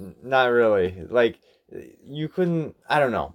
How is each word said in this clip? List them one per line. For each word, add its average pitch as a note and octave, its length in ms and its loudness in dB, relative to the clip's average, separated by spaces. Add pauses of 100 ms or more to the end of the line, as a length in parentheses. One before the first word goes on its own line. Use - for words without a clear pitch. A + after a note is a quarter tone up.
(240)
not C3 220 2
really. G#2+ 500 2 (140)
Like, A#2 280 2 (680)
you D3+ 260 -8
couldn't, E3+ 460 -2 (140)
I D3+ 100 2
don't C3 120 2
know. E2 240 -4